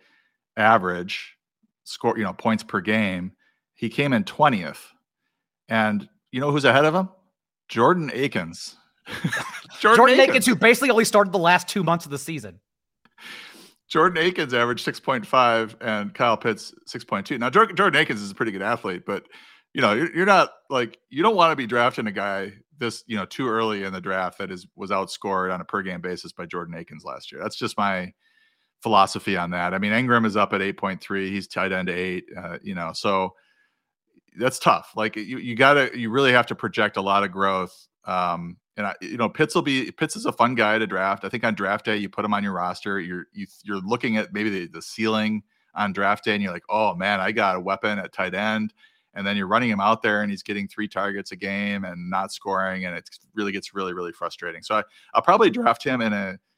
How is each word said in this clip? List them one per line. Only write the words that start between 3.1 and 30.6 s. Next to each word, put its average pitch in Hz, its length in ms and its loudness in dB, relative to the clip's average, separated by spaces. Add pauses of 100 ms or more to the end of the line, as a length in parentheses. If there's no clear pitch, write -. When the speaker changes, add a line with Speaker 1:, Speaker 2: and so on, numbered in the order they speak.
Speaker 1:
He 117 140 -6
came 143 240 0
in 107 120 2
twentieth. 104 680 0 (760)
And 107 400 0 (240)
you 127 80 -2
know 143 100 0
who's 143 140 2
ahead 135 200 6
of 156 100 4
him? 190 160 0 (580)
Jordan 147 440 2
Akins. 101 640 -6 (300)
<laughs> - 0 - (720)
Jordan 220 200 8
Speaker 2:
Jordan 247 160 10
Speaker 1:
Akins. 269 160 8
Speaker 2:
Akins, 254 160 2
who 240 100 4
basically 240 340 6
only 226 140 6
started 202 280 4
the 196 60 0
last 170 300 4
two 190 160 -2
months 165 200 0
of 147 60 -16
the 139 80 -8
season. 107 400 -12 (1300)
Speaker 1:
Jordan 165 360 2
Akins 175 300 0
averaged 120 300 0
six - 140 -4
point 123 280 -4
five 113 540 4
and 104 340 -4
Kyle 120 220 2
Pitts - 380 -4 (120)
six - 180 -14
point 98 220 -6
two. 131 120 -6
Now, 120 120 -2
Jor-, 220 220 4
Jordan 165 280 4
Akins 123 220 -2
is 101 80 -8
a 98 40 -12
pretty 113 180 -2
good 95 100 -6
athlete, 101 440 -4
but, 98 200 -6 (480)
you 143 60 -4
know, 107 120 4
you're, 139 240 0
you're 180 100 2
not, 185 240 6 (200)
like, 120 280 -2 (120)
you 131 120 -2
don't 214 140 4
wanna 165 180 6
be 135 120 -4
drafting 120 400 2
a 104 60 -4
guy 98 400 -4 (260)
this, 117 280 -6
you 113 100 -6
know, 95 80 -4
too 131 240 -6
early 110 360 0
in 95 80 -6
the 92 80 -8
draft 92 380 -4
that 95 120 -8
is, 90 160 -14 (100)
was 95 140 -10
outscored 95 640 -2
on 90 80 -4
a - 40 -10
per 101 180 -4
game 90 180 -8
basis 90 320 -10
by 87 140 -14
Jordan 85 300 -10
Akins - 280 -18
last - 280 -14
year. 69 80 -16
That's 104 160 -8
just 113 220 -6
my 95 340 -2 (680)
philosophy 98 540 4
on 87 140 -2
that. 90 240 -2
I 95 40 -2
mean, 104 140 0
Ingram 120 320 4
is 104 120 0
up 104 160 2
at 98 100 -2